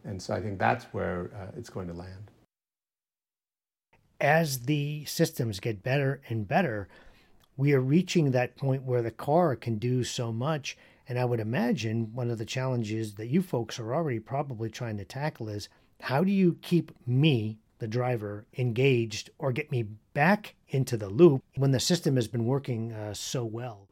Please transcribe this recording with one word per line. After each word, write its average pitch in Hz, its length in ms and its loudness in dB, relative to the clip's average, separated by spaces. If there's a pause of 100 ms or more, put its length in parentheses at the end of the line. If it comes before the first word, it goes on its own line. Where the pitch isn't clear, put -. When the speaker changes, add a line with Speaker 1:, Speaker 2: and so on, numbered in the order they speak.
Speaker 1:
And 95 180 -10
so 110 140 -4
I 95 60 -4
think 98 180 -6
that's 117 260 2
where, 92 480 -4
uh, 95 240 -12
it's - 120 -14
going 92 180 -10
to 87 60 -10
land. 92 360 -14 (1900)
Speaker 2:
As 143 400 2
the 147 440 -2
systems 120 540 -2
get 110 240 -6
better 139 460 0
and 110 180 -4
better, 123 400 0 (720)
we 139 160 4
are 131 80 4
reaching 151 500 4
that 123 240 0
point 135 280 -2
where 123 180 0
the 117 100 -2
car 151 440 2
can 113 220 -4
do 123 260 0
so 113 280 -4
much. 131 460 -4 (300)
And 123 120 -4
I 127 60 2
would 120 140 0
imagine 113 760 -2
one 120 180 -4
of 117 60 -4
the 110 80 -6
challenges 113 720 -4
that 107 120 -10
you 151 140 2
folks 123 380 -4
are 113 140 -6
already 143 260 -2
probably 123 500 -6
trying 110 280 -8
to 98 80 -10
tackle 139 440 -8
is, 104 180 -8 (340)
how 139 220 2
do 190 80 2
you 190 300 4
keep 165 300 2 (140)
me, 120 540 2 (200)
the 117 80 -6
driver, 107 580 -4 (120)
engaged 120 800 2
or 139 140 -2
get 147 200 -4
me 120 120 0 (300)
back 175 420 2 (140)
into 131 260 0
the 104 140 -6
loop 135 340 8 (120)
when 139 160 4
the 127 80 4
system 170 360 2
has 120 140 2
been 117 160 -2
working, 120 480 -2
uh, 107 200 -8
so 123 300 -6
well? 110 480 -10